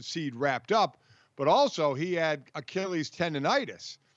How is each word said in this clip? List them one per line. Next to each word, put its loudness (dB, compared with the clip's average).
seed -6
wrapped -2
up, 2
but 0
also 4
he -4
had 0
Achilles -6
tendonitis. -2